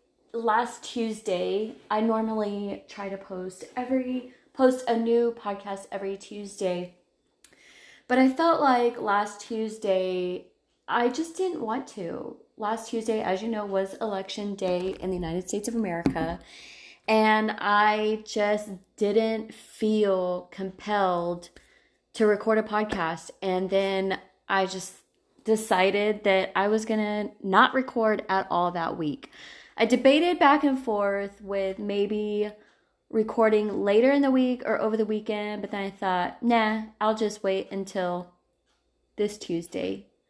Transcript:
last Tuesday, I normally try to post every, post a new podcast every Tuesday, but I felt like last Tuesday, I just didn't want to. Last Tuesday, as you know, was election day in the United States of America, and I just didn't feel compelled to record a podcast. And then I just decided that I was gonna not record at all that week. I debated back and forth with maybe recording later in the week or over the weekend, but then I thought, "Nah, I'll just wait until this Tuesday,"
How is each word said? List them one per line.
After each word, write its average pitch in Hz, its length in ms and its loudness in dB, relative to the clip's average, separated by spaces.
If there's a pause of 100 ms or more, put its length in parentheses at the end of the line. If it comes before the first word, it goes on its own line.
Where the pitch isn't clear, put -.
(320)
last 233 540 -2
Tuesday, 214 880 -4 (180)
I 214 80 0
normally 220 880 -2
try 202 220 -12
to 196 80 -8
post 185 480 -12 (100)
every, 254 560 -4 (220)
post 254 340 4
a 233 80 2
new 233 420 2
podcast 196 540 -8
every 196 240 -6
Tuesday, 196 800 -6 (1120)
but 247 100 2
I 262 120 6
felt 330 320 2
like 240 400 2
last 214 400 -2
Tuesday, 185 1040 -2 (420)
I 240 220 2
just 320 260 -6
didn't 359 240 -4
want 247 300 -6
to. - 480 -10 (180)
Last 220 340 -6
Tuesday, 220 320 -2
as 185 200 -2
you 226 60 -6
know, 214 180 -4
was 190 300 -2
election 202 580 -6
day 185 460 -2
in 190 100 -6
the 185 60 -2
United 175 340 -4
States 208 180 -4
of 233 60 -4
America, 170 680 -2 (680)
and 214 500 4
I 214 680 2
just 208 440 0 (260)
didn't 220 580 2
feel 190 1000 0
compelled 185 960 -2 (640)
to 220 140 4
record 208 320 2
a 220 40 0
podcast. 208 680 -4 (100)
And 185 280 -2
then 196 500 0 (280)
I 196 200 2
just 180 260 -10 (500)
decided 208 840 2
that 190 300 4
I 196 120 2
was 220 180 0
gonna 208 460 -2 (100)
not 196 320 4
record 226 560 0
at 190 200 0
all 175 220 0
that 170 260 -4
week. 151 340 -6 (440)
I 226 100 2
debated 277 520 4
back 294 260 6
and 269 160 2
forth 202 640 -2
with 196 380 -4
maybe 208 720 -2 (580)
recording 214 760 2
later 214 280 6
in 285 100 4
the 277 100 4
week 254 340 2
or - 140 0
over 220 160 0
the 220 100 0
weekend, 208 560 -4
but 202 100 -8
then 202 120 -4
I 196 60 -6
thought, 185 540 -2
"Nah, 220 400 2 (180)
I'll 214 140 2
just 214 280 -4
wait 190 280 -2
until 180 600 -4 (840)
this 208 220 -2
Tuesday," 185 680 -6 (240)